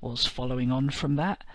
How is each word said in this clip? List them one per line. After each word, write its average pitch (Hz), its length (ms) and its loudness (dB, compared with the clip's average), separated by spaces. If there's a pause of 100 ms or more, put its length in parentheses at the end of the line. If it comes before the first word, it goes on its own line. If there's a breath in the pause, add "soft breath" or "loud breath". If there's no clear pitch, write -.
was 120 240 -2
following 127 460 0
on 131 180 2
from 143 280 0
that. 175 260 0 (100)